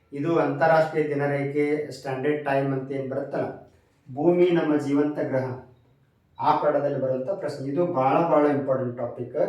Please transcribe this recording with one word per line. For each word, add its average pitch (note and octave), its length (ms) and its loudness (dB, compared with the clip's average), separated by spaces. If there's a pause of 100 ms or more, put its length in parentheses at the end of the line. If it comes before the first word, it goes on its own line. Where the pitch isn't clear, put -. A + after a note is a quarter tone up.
(120)
ಇದು D#3 260 0
ಅಂತಾರಾಷ್ಟ್ರೀಯ D#3 680 2
ದಿನರೇಖೆ C#3+ 840 -2
ಸ್ಟ್ಯಾಂಡರ್ಡ್ C3+ 540 -4
ಟೈಮ್ C3+ 280 0
ಅಂತ C3 200 -4
ಏನ್ C3 180 -4
ಬರುತ್ತಲ್ಲ, - 640 -6 (420)
ಭೂಮಿ F3 360 4
ನಮ್ಮ D3+ 280 2
ಜೀವಂತ C#3+ 400 0
ಗ್ರಹ, C3 460 -4 (760)
ಆ D3+ 160 2
ಪಾಠದಲ್ಲಿ D3 440 0
ಬರುವಂತ B2+ 300 -2
ಪ್ರಶ್ನೆ. C#3 380 -6
ಇದು E3+ 180 0
ಬಹಳ, C3 340 2
ಬಹಳ D3+ 260 4
ಇಂಪಾರ್ಟೆಂಟ್ B2+ 520 0
ಟಾಪಿಕ್. A#2+ 380 -8 (120)